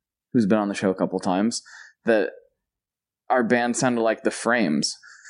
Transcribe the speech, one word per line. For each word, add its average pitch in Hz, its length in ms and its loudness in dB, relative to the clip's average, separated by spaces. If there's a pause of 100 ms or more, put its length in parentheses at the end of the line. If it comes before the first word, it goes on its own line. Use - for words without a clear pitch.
(340)
who's 120 120 4
been 107 120 2
on 104 100 -2
the 101 60 -4
show 98 160 -2
a 92 60 0
couple 92 240 -2
times, 101 420 0 (420)
that 107 280 2 (1000)
our 127 140 2
band 120 340 2
sounded 123 240 0
like 110 220 0
The 107 80 0
Frames. 98 640 -2 (320)